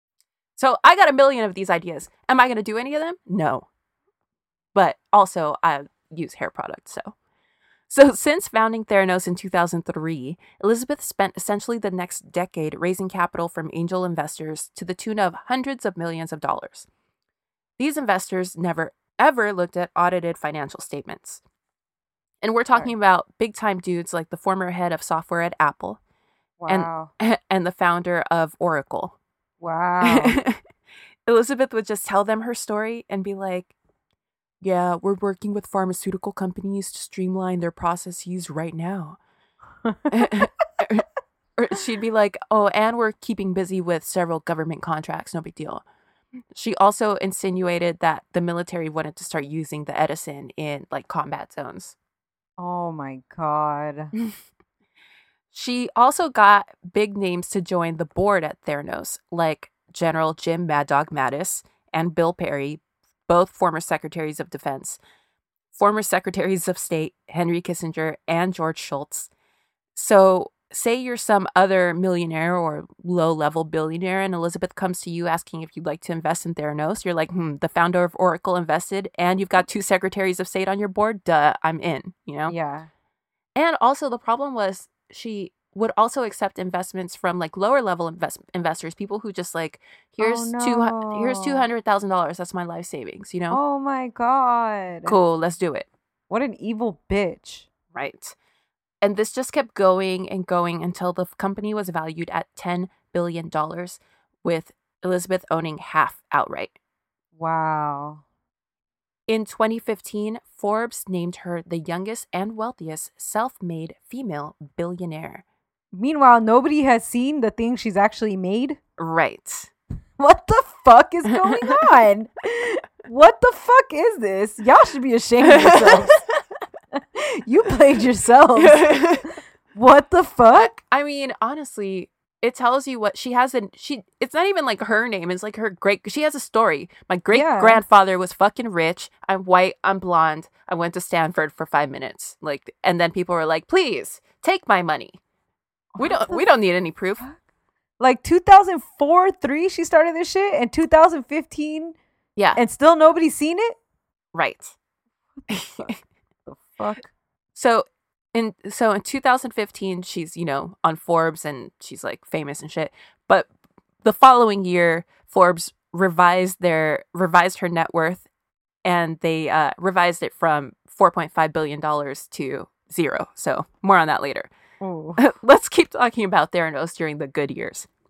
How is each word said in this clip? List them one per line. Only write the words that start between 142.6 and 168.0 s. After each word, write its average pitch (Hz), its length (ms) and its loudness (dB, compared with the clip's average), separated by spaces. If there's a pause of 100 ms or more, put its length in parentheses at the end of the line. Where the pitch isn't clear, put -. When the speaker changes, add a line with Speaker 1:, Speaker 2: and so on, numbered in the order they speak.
Speaker 1:
and 175 160 2
then 170 120 2
people 175 240 -4
were 165 100 -2
like, 160 240 -2
"Please, 269 540 -2 (200)
take - 240 -2
my 196 140 2
money." 160 300 -4 (880)
We 285 100 -2
Speaker 2:
What - 20 -4
Speaker 1:
don't, - 200 -2
Speaker 2:
the 359 60 -4
Speaker 1:
we 339 100 0
don't 277 140 6
need 185 140 2
any 180 160 -2
proof. 190 280 -6
Speaker 2:
fuck? 269 180 -20 (640)
Like, 254 220 2
two 349 180 2
thousand 381 420 8 (160)
four, 349 320 6
three, 311 380 -2
she 349 160 -4
started 330 320 4
this 339 140 -4
shit, 392 240 0
and 240 180 0
two 320 140 0
thousand 320 380 6
fifteen, 311 680 -8 (420)
Speaker 1:
Yeah. 196 220 4
Speaker 2:
and 233 140 2
still 320 260 6
nobody's 320 400 4
seen 330 220 -2
it? 453 160 -2 (580)
Speaker 1:
Right. 160 240 -2 (920)
Speaker 2:
The - 1080 -14 (240)
fuck? 214 200 -6 (560)
Speaker 1:
So 226 300 2 (500)
in, 226 200 -2 (140)
so 214 240 0
in 196 80 -2
two 269 200 -8
thousand 262 320 0
fifteen, 190 500 -6
she's, 165 340 -12
you 170 80 -6
know, 147 400 -6
on 160 120 0
Forbes 165 480 -2
and 143 260 -12 (100)
she's, - 240 -18
like, - 220 -10
famous 147 340 -8
and 151 100 -18
shit. - 220 -8 (360)
But 190 200 4 (560)
the 214 80 4
following 233 520 6
year, 175 420 2 (200)
Forbes 175 460 2 (200)
revised 180 680 2
their, 160 440 0 (100)
revised 180 460 2
her 180 80 -4
net 170 260 -2
worth, 170 340 -2 (560)